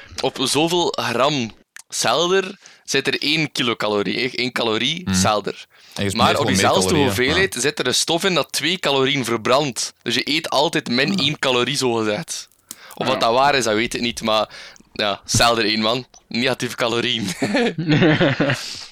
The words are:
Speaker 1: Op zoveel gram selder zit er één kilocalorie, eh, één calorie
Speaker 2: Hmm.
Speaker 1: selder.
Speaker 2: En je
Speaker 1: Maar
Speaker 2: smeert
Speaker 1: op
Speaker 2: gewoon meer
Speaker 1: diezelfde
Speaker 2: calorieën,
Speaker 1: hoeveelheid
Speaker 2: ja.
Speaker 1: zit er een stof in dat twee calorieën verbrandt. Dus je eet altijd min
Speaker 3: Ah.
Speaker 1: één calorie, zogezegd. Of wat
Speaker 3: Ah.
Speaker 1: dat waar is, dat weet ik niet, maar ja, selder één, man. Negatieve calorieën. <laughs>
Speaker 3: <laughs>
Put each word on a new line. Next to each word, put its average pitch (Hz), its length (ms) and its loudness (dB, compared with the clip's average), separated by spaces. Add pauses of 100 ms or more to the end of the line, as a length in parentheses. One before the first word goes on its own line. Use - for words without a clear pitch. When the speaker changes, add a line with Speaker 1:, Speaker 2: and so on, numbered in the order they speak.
(220)
Speaker 1:
Op 131 220 -2
zoveel 165 440 0 (120)
gram 120 520 0 (380)
selder 180 680 0 (260)
zit 135 240 0
er 127 140 -2
één 151 300 0
kilocalorie, 107 680 0
eh, 123 140 -4
één 127 180 -2
calorie 123 540 -2
Speaker 2:
Hmm. 95 80 -2
Speaker 1:
selder. 101 520 0 (300)
Speaker 2:
En - 80 -4
je 98 120 -2
Speaker 1:
Maar 113 100 2
Speaker 2:
smeert 151 40 4
Speaker 1:
op - 0 -
Speaker 2:
gewoon 165 160 0
meer - 80 0
Speaker 1:
diezelfde 117 280 2
Speaker 2:
calorieën, 180 240 2
Speaker 1:
hoeveelheid 139 480 0
Speaker 2:
ja. 123 60 -6
Speaker 1:
zit 139 200 -2
er 135 80 -2
een 123 60 0
stof 165 300 0
in 190 100 0
dat 143 180 0
twee 165 280 -2
calorieën 135 460 0
verbrandt. 117 760 0
Dus 120 140 -4
je 127 140 -2
eet 151 200 -2
altijd 147 400 0
min 127 220 0
Speaker 3:
Ah. 196 80 0
Speaker 1:
één 143 200 -2
calorie, 123 380 0
zogezegd. 117 720 -2 (460)
Of - 120 -6
wat 127 80 2
Speaker 3:
Ah. 98 60 -2
Speaker 1:
dat 117 120 2
waar 139 220 4
is, 131 80 2
dat 113 100 0
weet 113 200 0
ik - 80 -4
niet, 120 200 -4
maar 110 280 0 (440)
ja, 104 320 -2
selder 117 400 4
één, 107 160 0
man. 120 240 0 (220)
Negatieve 120 480 -2
calorieën. 117 500 -2
<laughs> 185 80 -4
Speaker 3:
<laughs> 170 1120 2 (480)